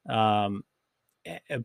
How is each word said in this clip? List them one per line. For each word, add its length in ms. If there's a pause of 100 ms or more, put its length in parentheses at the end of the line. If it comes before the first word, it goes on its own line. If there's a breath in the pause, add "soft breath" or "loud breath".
Um, 560 (640)
eh, 400